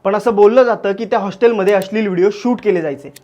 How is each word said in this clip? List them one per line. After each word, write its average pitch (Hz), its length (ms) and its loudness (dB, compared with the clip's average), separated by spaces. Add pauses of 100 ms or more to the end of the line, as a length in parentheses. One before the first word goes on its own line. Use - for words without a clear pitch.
पण 196 120 0
असं 214 180 0
बोललं 208 280 6
जातं 208 300 0
की 220 120 -6
त्या 220 140 -2
हॉस्टेलमध्ये 202 560 0
अश्लील 208 320 -2
व्हिडिओ 185 260 0
शूट 240 280 -4
केले 185 200 0
जायचे 143 320 -8 (120)